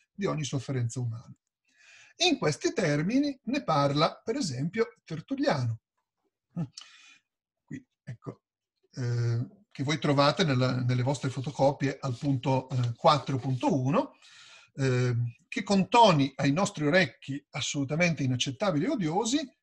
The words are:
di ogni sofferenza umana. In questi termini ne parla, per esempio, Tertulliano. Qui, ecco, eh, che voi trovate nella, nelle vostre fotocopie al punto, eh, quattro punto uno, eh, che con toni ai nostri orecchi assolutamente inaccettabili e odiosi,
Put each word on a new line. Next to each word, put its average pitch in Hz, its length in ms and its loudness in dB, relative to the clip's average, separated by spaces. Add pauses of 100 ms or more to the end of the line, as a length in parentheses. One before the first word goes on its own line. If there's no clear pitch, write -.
(100)
di 196 140 -8
ogni 151 200 -2
sofferenza 127 560 -4
umana. 117 340 -8 (880)
In 339 160 4
questi 160 340 -2
termini 208 680 0
ne 277 200 -4
parla, 147 600 0
per 226 120 -4
esempio, 180 580 -4 (100)
Tertulliano. 156 760 -4 (1800)
Qui, - 220 -14 (180)
ecco, - 380 -14 (540)
eh, 120 520 -2 (240)
che - 120 -8
voi 147 160 0
trovate 147 460 4
nella, 127 360 2
nelle 123 220 0
vostre 135 260 -2
fotocopie 135 720 -2
al 127 160 -4
punto, 135 540 0
eh, 120 260 0
quattro 147 400 2
punto 131 420 0
uno, 165 360 0 (600)
eh, 123 400 0 (340)
che - 140 -6
con 196 260 2
toni 180 480 6
ai 139 160 2
nostri 156 340 -2
orecchi 143 640 0
assolutamente 151 720 -2
inaccettabili 139 600 0
e 254 40 0
odiosi, 226 500 0 (240)